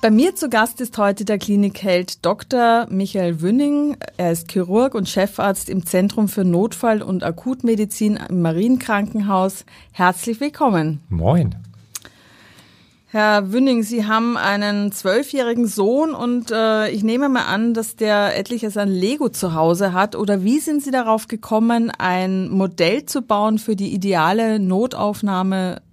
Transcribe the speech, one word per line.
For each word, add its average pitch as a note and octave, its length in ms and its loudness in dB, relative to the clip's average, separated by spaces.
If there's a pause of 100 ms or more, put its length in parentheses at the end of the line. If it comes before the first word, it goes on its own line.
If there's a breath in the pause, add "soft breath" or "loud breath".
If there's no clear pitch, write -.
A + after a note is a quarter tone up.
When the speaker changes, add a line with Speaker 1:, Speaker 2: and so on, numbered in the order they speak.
Speaker 1:
Bei A3+ 80 4
mir C#4 240 4
zu D4+ 140 -4
Gast A#3 320 0
ist B3 160 -8
heute G3+ 300 0
der G#3+ 100 0
Klinikheld G3 880 -2
Doktor A#3 640 2
Michael F3+ 540 -2
Wünning. C#4+ 560 0 (180)
Er F3 160 0
ist E3+ 180 -6
Chirurg G3+ 440 0
und G3+ 160 -2
Chefarzt G3 580 -2
im F#3+ 160 -4
Zentrum G3+ 420 0
für G3 160 -2
Notfall- G#3 600 0
und F#3 200 -4
Akutmedizin G#3+ 960 -2 (120)
im F3+ 100 0
Marienkrankenhaus. G3+ 1300 0 (260 loud breath)
Herzlich G3+ 480 0
willkommen. F#3 600 0 (100)
Speaker 2:
Moin. G2+ 440 2 (1500 loud breath)
Speaker 1:
Herr G#3 440 2
Wünning, B3+ 300 4
Sie G#3+ 240 -2
haben A3+ 320 0
einen G3+ 520 0
zwölfjährigen A#3+ 760 0
Sohn A#3+ 480 2
und, A#3+ 360 -4
äh, A3 380 2
ich G3+ 160 -4
nehme B3 240 0
mal B3+ 160 2
an, A3+ 300 0
dass A3 220 -4
der G#3 420 2
etliches G#3+ 400 -6
an G3+ 100 0
Lego G#3+ 400 0
zu F3+ 240 -4
Hause E3+ 400 2
hat. G3 240 0
Oder G3+ 260 0
wie B3 180 2
sind D4 220 -2
Sie C#4 100 -4
darauf A3 360 0
gekommen, A3+ 640 0
ein F#3 580 -2
Modell F#3+ 560 0
zu - 160 -4
bauen G#3+ 380 0
für A3 180 -2
die G3 160 -4
ideale G3+ 680 2
Notaufnahme F#3+ 1200 -2 (100)